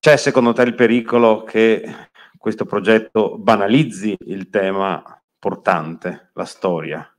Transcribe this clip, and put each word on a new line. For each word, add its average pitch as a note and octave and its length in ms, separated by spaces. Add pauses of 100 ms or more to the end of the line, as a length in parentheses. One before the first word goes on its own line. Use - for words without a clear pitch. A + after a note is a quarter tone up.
c'è D3 140
secondo B2 340
te A2+ 80
il A#2+ 140
pericolo A#2 680
che A2 380 (540)
questo - 300
progetto A2 720
banalizzi G#2+ 760 (120)
il F#2+ 240
tema F#2+ 520 (360)
portante, E2+ 960
la F#2 100
storia D#2+ 760